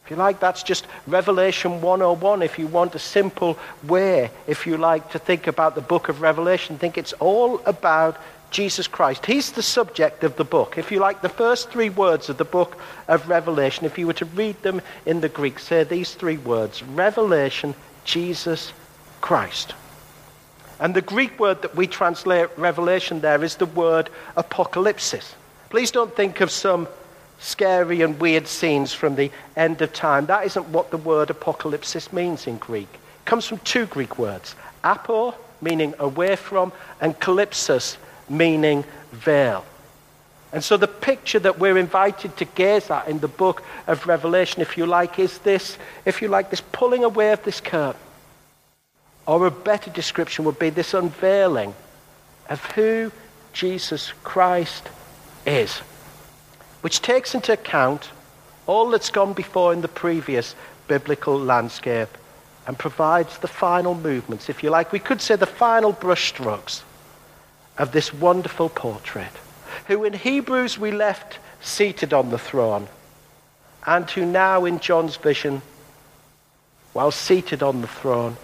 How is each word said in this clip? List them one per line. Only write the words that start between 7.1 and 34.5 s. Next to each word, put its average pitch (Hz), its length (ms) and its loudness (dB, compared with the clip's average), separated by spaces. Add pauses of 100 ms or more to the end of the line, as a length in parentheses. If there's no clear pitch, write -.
all 220 500 2
about 165 560 2 (300)
Jesus 190 380 -2
Christ. - 380 0
He's 269 260 0
the 226 100 -4
subject - 640 0
of 143 100 0
the 160 80 -2
book. 143 360 0
If 165 120 -8
you 208 80 0
like, 196 240 2
the 180 60 0
first 233 420 0
three 226 200 0
words 180 380 2
of 131 100 -6
the 156 60 0
book 135 320 0 (300)
of 165 220 2
Revelation, 160 580 0
if 147 120 -4
you 170 100 0
were 165 60 0
to 180 100 -4
read 190 380 -4
them 190 200 -2 (240)
in 165 140 2
the 156 80 0
Greek, 143 320 -4
say 165 240 2
these 175 280 -4
three 160 260 -4
words, 117 440 -2
"Revelation, 156 960 0 (280)
Jesus 170 680 -4 (480)
Christ." - 540 -2 (1040)
And 175 120 0
the 185 100 2
Greek 240 360 -2
word 196 240 2
that 160 140 -6
we 180 100 2
translate 175 720 2
revelation 175 640 0
there 151 240 2
is 165 120 -4
the 180 100 2
word 160 440 2 (260)
apocalypsis. - 1000 -2 (340)
Please 233 240 0
don't 233 240 0
think 196 240 0
of 185 100 2
some 175 380 0 (500)
scary 180 640 2
and 156 180 0
weird 160 260 4
scenes 143 460 0
from 143 220 0
the 139 160 0 (260)
end 160 260 0
of 156 100 -2
time. 147 340 2
That 196 200 2
isn't - 220 -4
what 165 220 -2
the 165 60 -4
word 156 320 0
apocalypsis 156 840 -6
means 175 340 -4
in 117 120 -6
Greek. 104 340 -8
It - 320 -20
comes 233 220 0
from 214 120 -8
two 240 280 -2
Greek 139 320 -6
words, 101 360 -6 (300)